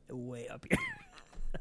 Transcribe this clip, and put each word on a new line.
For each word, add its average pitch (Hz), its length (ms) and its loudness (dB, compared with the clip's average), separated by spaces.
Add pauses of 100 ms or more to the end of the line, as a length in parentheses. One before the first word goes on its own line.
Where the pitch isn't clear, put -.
way 123 380 -4
up - 200 -8
here. - 160 8
<laughs> 1077 40 -2 (720)